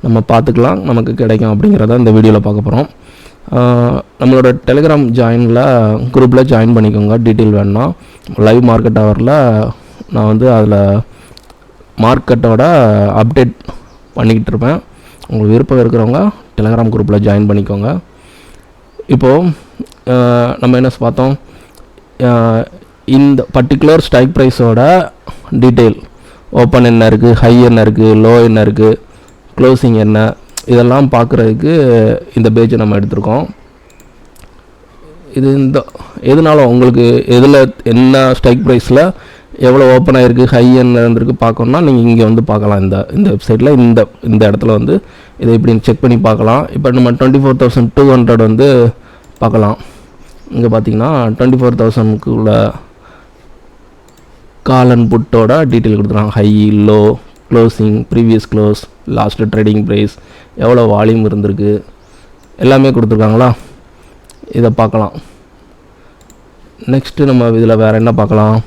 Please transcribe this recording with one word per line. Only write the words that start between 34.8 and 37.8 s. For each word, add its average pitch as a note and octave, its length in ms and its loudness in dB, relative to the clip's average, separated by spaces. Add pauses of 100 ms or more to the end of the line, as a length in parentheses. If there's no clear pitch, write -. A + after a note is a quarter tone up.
இது C3+ 200 0
இந்த C3+ 300 -2 (360)
எதனால D3+ 440 2
உங்களுக்கு A#2+ 640 2
எதில் C3 460 4 (120)